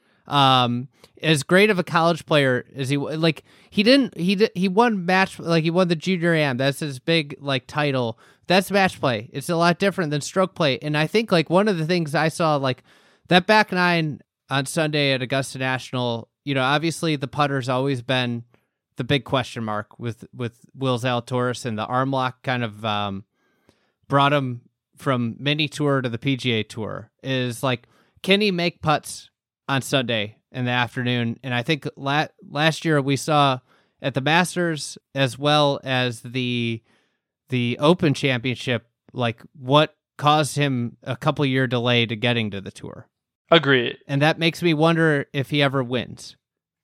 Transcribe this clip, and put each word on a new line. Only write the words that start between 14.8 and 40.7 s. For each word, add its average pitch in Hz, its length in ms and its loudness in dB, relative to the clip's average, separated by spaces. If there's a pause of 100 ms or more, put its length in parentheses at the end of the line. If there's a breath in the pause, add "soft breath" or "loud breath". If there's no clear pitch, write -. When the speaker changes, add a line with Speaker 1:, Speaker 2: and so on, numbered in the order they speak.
Speaker 1:
at 127 100 0
Augusta 131 360 -4
National, 127 720 -4 (160)
you 139 100 -2
know, 131 80 2
obviously 151 520 0
the 135 140 -4
putter's 139 400 -2
always 131 340 -2
been 120 400 -2 (540)
the 127 80 -6
big 131 200 0
question 123 380 -4
mark 107 360 -6
with, 117 260 -10 (100)
with 123 240 -10 (160)
Will 131 240 -2
Zalatoris, 123 680 -2
and 110 140 -4
the 107 80 -4
arm 131 240 0
lock 127 320 -4
kind 123 220 -2
of, 107 200 -10
um, 104 400 -4 (840)
brought 139 240 4
him 127 300 -2 (340)
from 120 420 -2
mini 147 300 -2
tour 143 320 0
to 127 80 -4
the 113 100 -6
P 143 180 0
G 123 160 -2
A 110 100 0
Tour, 98 480 -10 (120)
is, 127 400 -4
like, 127 240 -4 (360)
can 196 180 2
he 214 100 2
make 175 300 -2
putts - 480 -4 (400)
on 135 140 -2
Sunday 113 560 -2 (120)
in 127 140 -6
the 123 60 -2
afternoon? 123 720 -2
And 127 100 -6
I 120 100 -2
think 147 320 -4
la-, 139 340 -2 (140)
last 151 440 -2
year 147 160 2
we 135 140 0
saw 143 420 2 (420)
at 139 140 -4
the 139 80 -2
Masters, 165 760 -2 (180)
as 131 240 0
well 147 460 2
as 127 380 -2
the, 120 600 -4 (680)
the 120 280 0
Open 151 360 4
Championship, 123 720 -2 (260)
like, 120 300 -4 (100)
what 143 420 2 (220)
caused 151 400 2
him 135 460 -2